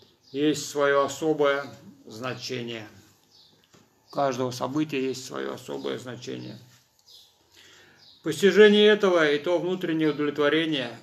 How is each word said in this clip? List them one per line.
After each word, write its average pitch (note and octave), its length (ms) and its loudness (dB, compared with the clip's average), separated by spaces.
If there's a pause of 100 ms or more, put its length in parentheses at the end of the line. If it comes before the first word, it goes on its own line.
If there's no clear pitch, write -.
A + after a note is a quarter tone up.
(320)
есть D3 360 -2
свое C#3 380 2
особое C#3+ 600 0 (420)
значение. A#2 800 -10 (1200)
У - 80 -18
каждого C3 340 -2
события C3+ 560 -4
есть B2+ 180 -6
свое C3+ 300 -10
особое C3+ 460 -10
значение. B2 580 -14 (1600)
Постижение G3+ 680 6
этого F#3 420 4
и D3 80 0
то E3+ 220 -2
внутреннее E3 520 -2
удовлетворение, D3 920 -2